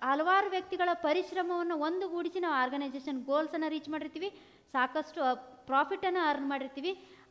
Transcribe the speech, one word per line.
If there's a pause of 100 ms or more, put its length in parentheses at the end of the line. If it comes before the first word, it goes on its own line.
ಹಲವಾರು
ವ್ಯಕ್ತಿಗಳ
ಪರಿಶ್ರಮವನ್ನು
ಒಂದುಗೂಡಿಸಿ
ನಾವು
organization
ಗೋಲ್ಸನ್ನು
reach
ಮಾಡಿರ್ತೀವಿ, (320)
ಸಾಕಷ್ಟು,
ಅ, (320)
ಪ್ರಾಫಿಟನ್ನು
earn
ಮಾಡಿರ್ತೀವಿ. (220)